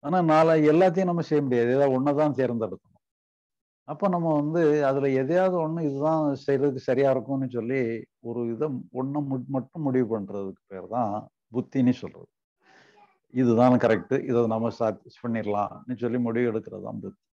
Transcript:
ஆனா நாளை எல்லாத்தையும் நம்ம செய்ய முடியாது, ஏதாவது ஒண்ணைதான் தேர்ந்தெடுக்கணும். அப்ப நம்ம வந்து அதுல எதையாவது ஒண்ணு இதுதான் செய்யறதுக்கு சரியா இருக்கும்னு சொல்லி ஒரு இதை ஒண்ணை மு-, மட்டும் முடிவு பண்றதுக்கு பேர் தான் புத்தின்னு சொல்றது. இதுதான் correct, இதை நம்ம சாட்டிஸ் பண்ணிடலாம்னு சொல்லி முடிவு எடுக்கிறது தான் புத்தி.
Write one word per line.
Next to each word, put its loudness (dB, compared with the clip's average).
ஆனா 0
நாளை 6
எல்லாத்தையும் 4
நம்ம -2
செய்ய 0
முடியாது, 2
ஏதாவது 4
ஒண்ணைதான் 0
தேர்ந்தெடுக்கணும். -4
அப்ப -4
நம்ம 0
வந்து 2
அதுல 2
எதையாவது 2
ஒண்ணு -4
இதுதான் 0
செய்யறதுக்கு -2
சரியா 2
இருக்கும்னு -2
சொல்லி -4
ஒரு -8
இதை -4
ஒண்ணை -4
மு-, -4
மட்டும் -6
முடிவு 0
பண்றதுக்கு -6
பேர் -14
தான் -4
புத்தின்னு 0
சொல்றது. -12
இதுதான் 4
correct, 0
இதை 0
நம்ம -2
சாட்டிஸ் -6
பண்ணிடலாம்னு -4
சொல்லி -4
முடிவு 0
எடுக்கிறது -8
தான் -10
புத்தி. -14